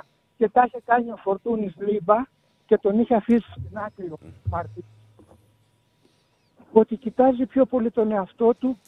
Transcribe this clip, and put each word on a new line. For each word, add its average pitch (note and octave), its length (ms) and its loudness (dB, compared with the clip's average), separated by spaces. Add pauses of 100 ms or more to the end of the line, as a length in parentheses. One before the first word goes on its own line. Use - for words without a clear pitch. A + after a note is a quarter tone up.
(360)
και A3 120 0
τα B3 180 4
είχε B3 180 -12
κάνει A#3 260 0
ο G#3+ 60 -12
Φορτούνης G3 600 -4
Λίμπα G3+ 380 0 (500)
και G#3+ 120 2
τον G#3 220 0
είχε A#3 140 2
αφήσει A3+ 360 2
στην - 280 -14
άκρη G#3 260 -12
ο D#3+ 140 -12 (320)
Μάρτιν, E3+ 320 -10 (1900)
ότι A3 240 4
κοιτάζει B3+ 500 0
πιο C4+ 200 0
πολύ A#3 240 -2
τον G#3+ 220 -2
εαυτό A3 460 -2
του B3+ 300 -4